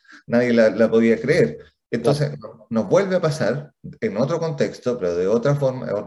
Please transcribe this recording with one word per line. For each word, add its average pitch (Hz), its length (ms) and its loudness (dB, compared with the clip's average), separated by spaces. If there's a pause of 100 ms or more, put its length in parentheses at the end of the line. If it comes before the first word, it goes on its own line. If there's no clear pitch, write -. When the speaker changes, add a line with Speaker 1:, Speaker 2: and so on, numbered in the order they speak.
(260)
Speaker 1:
nadie 120 280 0
la, 113 180 6
la 110 180 2
podía 113 320 4
creer. 139 380 0 (320)
Entonces, 135 480 -2
Speaker 2:
Claro. - 320 -18
Speaker 1:
nos 107 180 -2
vuelve 185 280 2
a - 40 -2
pasar 143 500 -4 (300)
en 101 160 -4
otro 151 220 -2
contexto, 123 580 -4
pero 87 180 -2
de 90 120 0
otra 120 260 2
forma, 131 320 -2 (220)